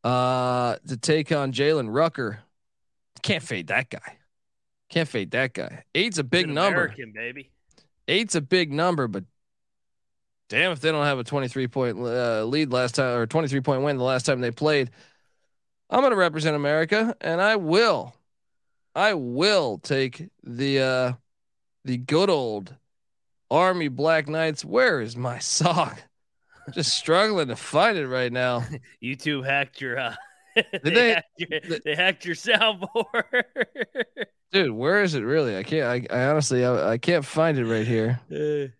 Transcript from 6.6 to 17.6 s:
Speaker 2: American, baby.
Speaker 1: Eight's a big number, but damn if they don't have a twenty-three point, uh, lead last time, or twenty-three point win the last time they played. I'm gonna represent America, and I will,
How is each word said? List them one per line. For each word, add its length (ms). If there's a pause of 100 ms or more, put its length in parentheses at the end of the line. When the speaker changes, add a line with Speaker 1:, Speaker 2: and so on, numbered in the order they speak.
Speaker 2:
American, 280
baby. 380 (560)
Speaker 1:
Eight's 280
a 60
big 320
number, 340
but 160 (1300)
damn 220
if 100
they 100
don't 140
have 140
a 40
twenty-three 440
point, 320
uh, 440
lead 280
last 240
time, 220
or 100
twenty-three 340
point 220
win 140
the 60
last 220
time 160
they 100
played. 380 (1000)
I'm 140
gonna 140
represent 400
America, 680
and 180
I 180
will, 580 (800)